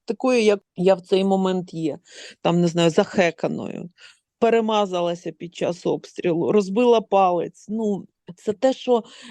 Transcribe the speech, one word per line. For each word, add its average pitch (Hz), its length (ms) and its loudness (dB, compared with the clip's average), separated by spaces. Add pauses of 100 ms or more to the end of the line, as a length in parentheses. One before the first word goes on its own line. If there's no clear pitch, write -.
такою, 247 380 0
як 208 160 4 (160)
я 190 200 4
в 185 60 -4
цей 190 220 0
момент 190 500 0
є. 160 260 -6 (420)
Там, 175 200 2
не 175 60 4
знаю, 170 220 2
захеканою. 170 1000 -2 (500)
Перемазалася 202 920 0
під 175 240 -16
час - 300 -4
обстрілу, 156 640 -2
розбила 214 500 2
палець. 180 680 0
Ну, 208 380 -4 (280)
це - 180 -6
те, 262 200 0
що 240 300 -2 (280)